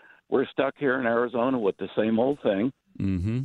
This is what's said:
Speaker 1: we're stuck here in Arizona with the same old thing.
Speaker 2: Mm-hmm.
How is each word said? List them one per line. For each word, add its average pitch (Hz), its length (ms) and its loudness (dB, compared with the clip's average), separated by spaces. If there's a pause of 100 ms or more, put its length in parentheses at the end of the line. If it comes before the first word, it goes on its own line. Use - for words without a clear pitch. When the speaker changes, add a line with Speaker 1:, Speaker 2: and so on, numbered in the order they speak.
(280)
Speaker 1:
we're 127 180 2
stuck 135 320 -2
here 131 220 0
in 123 60 -2
Arizona 120 520 0
with 98 200 0
the 95 180 -6
same 110 240 2
old 139 220 0
thing. 104 300 0 (260)
Speaker 2:
Mm-hmm. 98 460 0